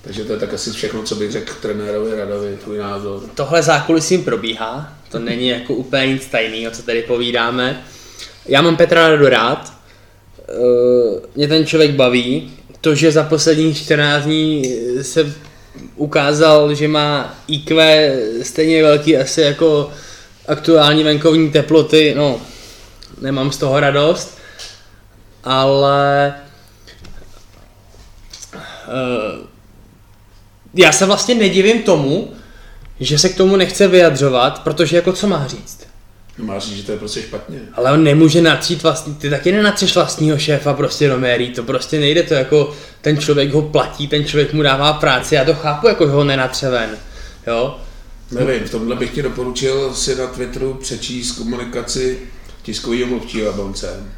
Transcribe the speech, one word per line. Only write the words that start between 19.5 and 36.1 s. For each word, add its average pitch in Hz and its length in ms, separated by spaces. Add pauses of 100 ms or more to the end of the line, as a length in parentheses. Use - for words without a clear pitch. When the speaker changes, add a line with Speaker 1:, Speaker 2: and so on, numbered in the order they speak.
Speaker 2:
aktuální 151 560
venkovní 156 460
teploty, 151 680
no, 131 240 (800)
nemám 135 320
z - 40
toho 139 240
radost, 147 580 (1080)
ale, 139 880 (2250)
eh, 120 840 (1400)
já 165 180
se 196 140
vlastně 202 280
nedivím 208 480
tomu, 160 500 (680)
že 139 180
se 185 100
k 180 80
tomu 190 200
nechce 190 320
vyjadřovat, 143 720
protože 160 340
jako 175 160
co 185 140
má 160 200
říct? - 380 (540)